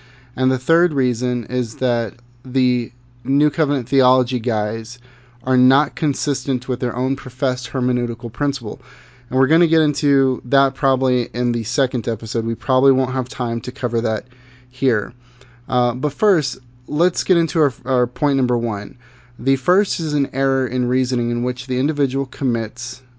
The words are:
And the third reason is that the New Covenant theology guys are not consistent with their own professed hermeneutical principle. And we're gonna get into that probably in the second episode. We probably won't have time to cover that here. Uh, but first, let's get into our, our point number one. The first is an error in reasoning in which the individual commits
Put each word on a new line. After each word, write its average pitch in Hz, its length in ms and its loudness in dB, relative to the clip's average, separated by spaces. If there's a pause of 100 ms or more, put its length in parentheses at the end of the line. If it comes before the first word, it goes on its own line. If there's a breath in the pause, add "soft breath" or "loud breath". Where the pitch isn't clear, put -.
(360 soft breath)
And 131 160 0
the 127 80 0
third 170 340 2
reason 123 520 -2
is 123 320 -4
that 120 360 -2 (320)
the 123 460 0 (320)
New 143 260 2
Covenant 143 400 -2
theology 127 500 2
guys 110 600 -4 (440 soft breath)
are 131 140 2
not 131 380 4
consistent 139 720 -2
with 123 120 -4
their 123 160 -4
own 131 200 -2
professed - 560 -4
hermeneutical 123 600 -2
principle. 139 480 -4 (500 loud breath)
And 131 100 0
we're 131 80 4
gonna 165 180 4
get 160 160 4
into 139 640 2
that 135 300 2
probably 127 480 2 (100)
in 123 180 -2
the 117 120 -2
second 123 440 -2
episode. 113 380 -4
We 113 80 -2
probably 131 380 2
won't 131 220 0
have 127 140 -2
time 117 340 -4
to 120 100 -8
cover 117 300 -2
that 110 240 -2 (440 loud breath)
here. 110 420 0 (560 soft breath)
Uh, 123 280 0
but 131 180 -4
first, 190 460 2 (260)
let's 175 380 0
get 180 120 2
into 165 240 0
our, 143 140 2 (120)
our 127 200 2
point 139 320 0
number 123 220 2
one. 110 360 -6 (440 soft breath)
The 131 160 0
first 185 440 0
is 160 140 -4
an 143 200 0
error 135 340 0
in 127 200 -2
reasoning 123 440 0
in 120 120 -2
which 123 220 -4
the 127 140 -2
individual 135 480 0
commits - 760 -4 (180)